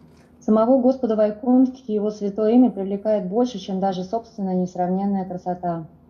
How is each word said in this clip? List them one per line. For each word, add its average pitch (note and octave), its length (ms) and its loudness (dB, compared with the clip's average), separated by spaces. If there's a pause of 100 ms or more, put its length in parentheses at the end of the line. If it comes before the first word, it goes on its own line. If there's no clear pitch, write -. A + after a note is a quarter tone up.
(400)
Самого A3+ 420 4
Господа B3 340 0
Вайкунтхи B3 760 2
его G#3 180 0
святое G#3 440 -2
имя B3 180 6
привлекает G3 560 -2
больше, A3+ 320 -2
чем F#3+ 200 -6
даже F#3 240 -2
собственная G3 520 -6
несравненная F#3 680 -2
красота. F3+ 640 -6 (220)